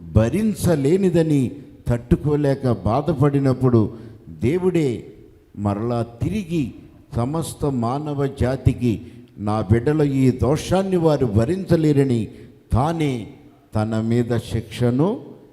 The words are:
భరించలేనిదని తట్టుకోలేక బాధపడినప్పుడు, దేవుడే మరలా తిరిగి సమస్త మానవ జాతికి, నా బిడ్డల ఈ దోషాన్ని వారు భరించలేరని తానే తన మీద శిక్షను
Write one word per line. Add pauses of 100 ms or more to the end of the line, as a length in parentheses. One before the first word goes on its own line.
భరించలేనిదని (380)
తట్టుకోలేక
బాధపడినప్పుడు, (360)
దేవుడే (460)
మరలా (160)
తిరిగి (420)
సమస్త
మానవ
జాతికి, (360)
నా
బిడ్డల
ఈ
దోషాన్ని
వారు
భరించలేరని (440)
తానే (480)
తన
మీద
శిక్షను (320)